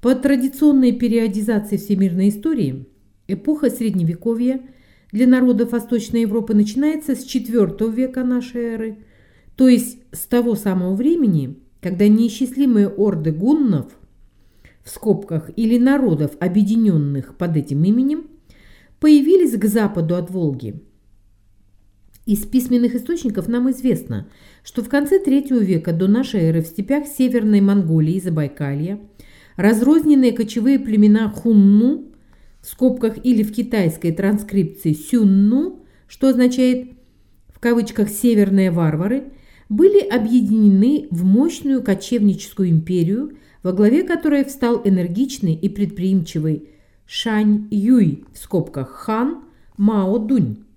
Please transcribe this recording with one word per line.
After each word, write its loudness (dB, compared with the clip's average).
По 2
традиционной 2
периодизации -2
всемирной 0
истории, -4
эпоха -2
Средневековья -2
для 0
народов 2
Восточной -4
Европы -2
начинается 0
с -12
четвертого -2
века -4
нашей -4
эры, -8
то 4
есть 2
с -16
того 0
самого -2
времени, -2
когда 0
неисчислимые 2
орды -2
гуннов, 0
в -20
скобках, -4
или 2
народов, 2
объединенных 0
под -4
этим -2
именем, 0
появились 4
к -4
западу 0
от -6
Волги. -6
Из -2
письменных 0
источников -6
нам -2
известно, -4
что -8
в -14
конце 0
третьего 0
века 0
до -2
нашей 0
эры 2
в -6
степях -4
Северной 2
Монголии 2
и -4
Забайкалья -6
разрозненные 4
кочевые 0
племена 4
хунну, 2
в -20
скобках, -2
или 2
в -4
китайской -2
транскрипции -2
сюнну, 2
что -2
означает, 2
в -20
кавычках, 0
«северные 2
варвары», -2
были 4
объединены 2
в -4
мощную 2
кочевническую -2
империю, -2
во -2
главе 2
которой 0
встал -4
энергичный -2
и -4
предприимчивый -4
Шань -2
Юй, 2
в -20
скобках, -6
хан -6
Мао 0
Дунь. -2